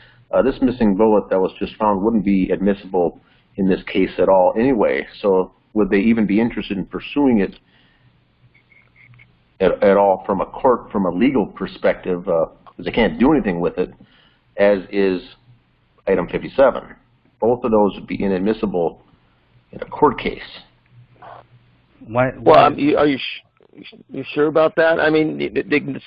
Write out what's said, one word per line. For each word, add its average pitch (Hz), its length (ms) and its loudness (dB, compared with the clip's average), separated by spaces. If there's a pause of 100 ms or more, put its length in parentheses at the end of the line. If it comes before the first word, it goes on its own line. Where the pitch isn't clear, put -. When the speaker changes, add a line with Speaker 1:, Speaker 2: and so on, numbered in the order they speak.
(320)
Speaker 1:
uh, - 100 2
this 135 220 2
missing 117 320 0
bullet 107 340 2
that 95 100 0
was 90 200 -2
just - 160 -8
found 104 260 0
wouldn't 110 240 0
be 95 240 0
admissible 95 680 -2 (380)
in 98 100 0
this 90 160 0
case 95 340 -2
at 90 120 2
all 92 280 4
anyway. 98 480 0 (160)
So 92 300 0 (220)
would 101 180 0
they 101 80 2
even 113 260 2
be 98 140 0
interested 107 360 -4
in 90 120 -6
pursuing 123 520 0
it - 160 -2 (2000)
at, 90 240 2
at 98 120 6
all 101 300 2
from 95 160 -2
a - 60 -6
court, - 440 -2
from 98 140 -2
a 87 60 -2
legal 110 340 0
perspective, 92 840 -6
uh, 82 200 0 (180)
'cause - 200 -16
they 85 60 -6
can't 87 280 0
do 131 120 4
anything 104 280 0
with 82 180 -4
it, - 160 -6 (640)
as 101 220 4 (120)
is 95 300 0 (840)
item 90 200 0
fifty-seven? 85 560 0 (560)
Both 120 240 0
of 123 60 -2
those 104 240 2
would - 140 -16
be 90 160 -6
inadmissible 95 800 -2 (680)
in - 120 -16
a - 20 -16
court - 340 0
case. - 220 -8 (1700)
Speaker 2:
Why, 123 240 0
Speaker 3:
Well, 151 240 4
Speaker 2:
why 151 100 8
Speaker 3:
um, 147 140 0
you, 147 180 2
are 147 80 2
you, 139 140 0
sh-, - 720 -18 (160)
you 135 140 -12 (100)
sure 151 140 0
about 156 300 2
that? 165 220 2
I 156 120 2
mean, 156 260 0
they, 143 240 -4
they 147 180 0
can, 135 260 -10